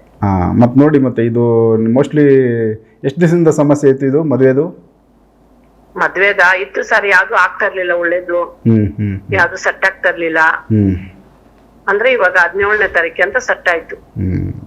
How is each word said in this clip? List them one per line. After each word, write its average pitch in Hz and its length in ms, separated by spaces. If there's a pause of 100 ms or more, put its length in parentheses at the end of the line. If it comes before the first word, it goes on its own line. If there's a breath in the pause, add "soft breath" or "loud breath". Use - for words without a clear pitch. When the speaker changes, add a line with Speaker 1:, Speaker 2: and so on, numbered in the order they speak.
(220)
Speaker 1:
ಹಾ, 92 300
ಮತ್ 123 260
ನೋಡಿ, 147 220
ಮತ್ತೆ 117 260
ಇದು 113 520
mostly 143 500 (760 soft breath)
ಎಷ್ಟ್ 143 160
ದಿವಸದಿಂದ 170 280
ಸಮಸ್ಯೆ 147 420
ಇತ್ತು 135 160
ಇದು 143 180
ಮದುವೆದು? 131 680 (1040)
Speaker 2:
ಮದ್ವೆದ 185 680
ಇತ್ತು 208 220
ಸರ್, 214 220
ಯಾವ್ದು 196 300
ಆಗ್ತಾ 185 300
ಇರ್ಲಿಲ್ಲ 185 260
ಒಳ್ಳೇದು. 175 520
Speaker 1:
ಹ್ಮ್, 113 440
ಹ್ಮ್, 101 320
ಹ್ಮ್. - 140
Speaker 2:
ಯಾವ್ದು 180 240
ಸೆಟ್ - 280
ಆಗ್ತಾ 190 240
ಇರ್ಲಿಲ್ಲ. 165 280 (160)
Speaker 1:
ಹ್ಮ್. 101 420 (920)
Speaker 2:
ಅಂದ್ರೆ 208 240
ಇವಾಗ 185 300
ಹದಿನೇಳನೇ 202 460
ತಾರೀಕೆ 175 360
ಅಂತ 196 140
ಸೆಟ್ 202 320
ಆಯ್ತು. 165 260
Speaker 1:
ಹ್ಮ್. 92 580 (140)